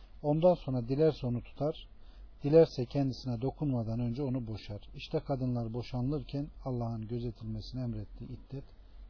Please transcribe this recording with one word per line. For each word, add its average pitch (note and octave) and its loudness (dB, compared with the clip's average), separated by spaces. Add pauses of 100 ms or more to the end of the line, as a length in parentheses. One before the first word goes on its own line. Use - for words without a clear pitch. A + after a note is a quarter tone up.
(220)
Ondan D#3+ 6
sonra B2+ -2
dilerse C#3 4
onu A#2+ 0
tutar, - -4 (540)
dilerse D3 8
kendisine B2+ 0
dokunmadan B2 0
önce A#2+ 0
onu B2+ -2
boşar. G#2 -8 (140)
İşte D3+ -4
kadınlar B2 -2
boşanılırken B2+ -2 (160)
Allah'ın A#2 -4
gözetilmesini A2+ -6
emrettiği A2+ -6
iddet - -10 (460)